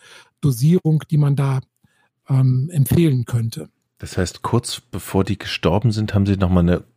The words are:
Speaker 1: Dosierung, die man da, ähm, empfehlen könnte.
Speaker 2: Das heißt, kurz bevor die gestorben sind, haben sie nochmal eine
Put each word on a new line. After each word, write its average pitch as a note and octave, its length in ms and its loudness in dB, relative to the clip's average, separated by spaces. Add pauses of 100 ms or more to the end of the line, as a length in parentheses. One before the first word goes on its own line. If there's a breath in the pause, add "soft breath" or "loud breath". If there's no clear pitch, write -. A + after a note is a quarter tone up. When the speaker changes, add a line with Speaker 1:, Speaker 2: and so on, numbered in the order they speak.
(400 loud breath)
Speaker 1:
Dosierung, D#3 720 2
die D#3+ 80 0
man C#3+ 160 2
da, C3+ 260 -2 (680)
ähm, C3 440 2
empfehlen C#3+ 520 2
könnte. A2+ 460 -6 (280)
Speaker 2:
Das - 200 -10
heißt, - 240 -4
kurz - 380 -4 (100)
bevor F#2+ 340 -2
die G2+ 140 -4
gestorben G#2+ 520 -2
sind, G#2+ 220 -4
haben G2 140 2
sie G2 100 0
nochmal F2+ 280 2
eine F2 200 0 (120)